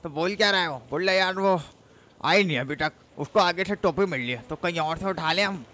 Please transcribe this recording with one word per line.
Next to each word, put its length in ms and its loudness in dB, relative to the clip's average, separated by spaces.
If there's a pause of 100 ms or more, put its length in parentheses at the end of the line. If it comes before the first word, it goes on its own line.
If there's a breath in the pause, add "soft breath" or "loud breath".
तो 60 -10
बोल 260 -2
क्या 160 2
रहा 100 2
है 100 0
वो? 200 -8
बोल 140 -2
रहा 80 2
है 60 4
यार 160 2
वो 260 2 (640 soft breath)
आई 200 4
नहीं 140 0
अभी 180 -4
तक, 160 -2 (260)
उसको 220 0
आगे 240 2
से 100 -2
टोपी 300 0
मिल 160 -2
रही 100 -4
है, 120 -6
तो 140 -8
कहीं 240 -2
और 180 -2
से 80 -6
उठा 260 -2
लें 120 2
हम। 300 -4